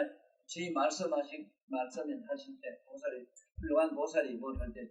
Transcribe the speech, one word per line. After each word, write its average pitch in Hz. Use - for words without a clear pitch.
저희 175
말씀하신, 151
말씀하실 135
때 -
보살이, 254
훌륭한 294
보살이 143
뭘 131
할 117
때 120